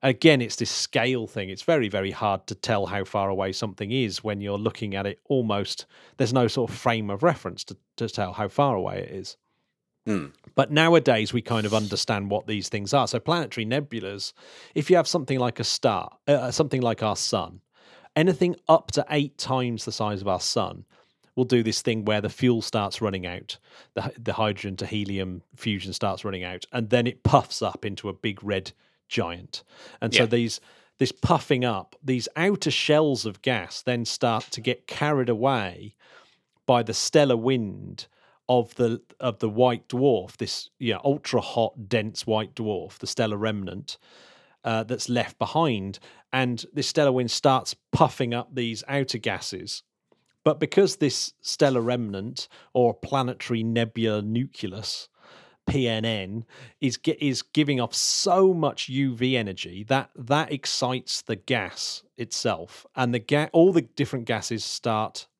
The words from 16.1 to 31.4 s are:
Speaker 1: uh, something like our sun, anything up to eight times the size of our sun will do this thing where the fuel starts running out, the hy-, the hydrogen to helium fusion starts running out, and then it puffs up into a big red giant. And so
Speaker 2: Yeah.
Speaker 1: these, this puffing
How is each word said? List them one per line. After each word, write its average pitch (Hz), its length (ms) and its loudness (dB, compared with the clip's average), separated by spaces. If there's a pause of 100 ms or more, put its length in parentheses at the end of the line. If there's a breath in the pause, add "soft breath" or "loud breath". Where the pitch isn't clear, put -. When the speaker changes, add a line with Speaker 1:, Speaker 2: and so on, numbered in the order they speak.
Speaker 1:
uh, 131 240 4
something 139 300 0
like 117 240 0
our 107 100 0
sun, - 460 -4 (560 loud breath)
anything 175 400 2 (120)
up 165 220 6
to - 180 -2
eight 147 300 -2
times 123 460 -2
the 113 80 -8
size 104 280 -2
of 101 60 -6
our 92 140 0
sun 92 440 -4 (520 soft breath)
will 131 80 2
do 120 180 4
this 110 180 0
thing 110 240 -2
where 107 160 2
the 104 80 -2
fuel 120 320 2
starts 101 400 -4
running 95 240 -2
out, 90 320 -10 (380 loud breath)
the 101 80 -4
hy-, - 160 -6
the 113 140 -4
hydrogen 104 460 0
to 101 80 -6
helium 95 560 -4 (120)
fusion 95 380 -4
starts 95 320 -4
running 95 180 -6
out, 90 300 -10
and 113 180 -2
then 120 160 4
it - 160 -6
puffs - 400 4
up 101 220 -4
into 101 240 -6
a 98 40 -6
big 98 300 -6
red 98 300 -4 (360)
giant. 87 540 -6 (380 loud breath)
And 117 140 -2
so - 80 8
Speaker 2:
Yeah. 117 40 6
Speaker 1:
these, 117 340 0 (380 soft breath)
this 131 140 2
puffing 135 540 2